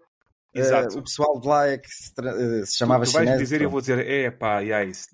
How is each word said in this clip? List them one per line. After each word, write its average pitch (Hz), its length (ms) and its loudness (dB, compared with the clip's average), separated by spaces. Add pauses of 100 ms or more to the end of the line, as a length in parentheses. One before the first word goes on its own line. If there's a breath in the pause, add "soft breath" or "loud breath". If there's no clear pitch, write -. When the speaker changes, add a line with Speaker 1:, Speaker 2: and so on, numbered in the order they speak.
(560)
Speaker 1:
eh, 127 60 -2
Speaker 2:
Exato. 127 360 2
Speaker 1:
o 135 60 -8
pessoal 147 360 -2
de 120 80 -6
lá 147 200 4
é 135 100 -2
que - 120 -20
se - 240 -18
tra-, 123 180 -6
eh, 113 340 -2
se - 120 -6
chamava 120 260 2
Speaker 2:
Tu, 123 60 2
tu 123 40 0
vais 160 120 4
Speaker 1:
chinês, 131 160 4
Speaker 2:
dizer 143 200 0
e 147 40 2
eu 139 40 0
Speaker 1:
pronto. - 40 -4
Speaker 2:
vou 139 80 0
dizer, 127 280 0
"É, 135 220 0
pá, 107 320 -2
e 107 80 -2
é 104 140 2
isso", 95 280 -10